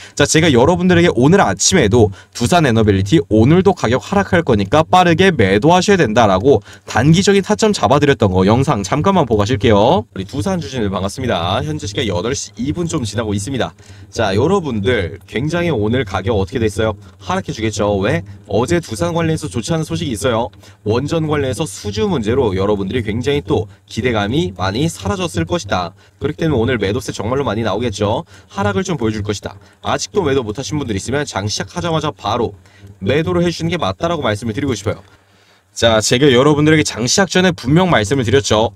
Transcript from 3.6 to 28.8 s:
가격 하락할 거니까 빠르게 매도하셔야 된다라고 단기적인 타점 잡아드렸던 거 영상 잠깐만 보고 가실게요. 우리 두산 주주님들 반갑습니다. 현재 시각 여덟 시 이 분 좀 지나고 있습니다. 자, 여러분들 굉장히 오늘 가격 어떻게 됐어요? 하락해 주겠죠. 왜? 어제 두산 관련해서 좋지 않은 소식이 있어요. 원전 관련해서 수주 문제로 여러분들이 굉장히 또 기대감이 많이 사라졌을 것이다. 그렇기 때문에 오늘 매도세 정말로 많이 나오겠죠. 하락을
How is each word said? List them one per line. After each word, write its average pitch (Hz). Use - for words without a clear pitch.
가격 -
하락할 190
거니까 117
빠르게 180
매도하셔야 151
된다라고 110
단기적인 185
타점 214
잡아드렸던 135
거 92
영상 120
잠깐만 151
보고 113
가실게요. 113
우리 95
두산 175
주주님들 127
반갑습니다. 98
현재 151
시각 123
여덟 98
시 -
이 156
분 175
좀 160
지나고 101
있습니다. 104
자, 104
여러분들 123
굉장히 165
오늘 120
가격 98
어떻게 95
됐어요? 110
하락해 185
주겠죠. 107
왜? 123
어제 127
두산 165
관련해서 160
좋지 123
않은 160
소식이 165
있어요. 117
원전 147
관련해서 147
수주 208
문제로 120
여러분들이 101
굉장히 131
또 -
기대감이 120
많이 110
사라졌을 180
것이다. 107
그렇기 147
때문에 156
오늘 131
매도세 104
정말로 123
많이 113
나오겠죠. 107
하락을 196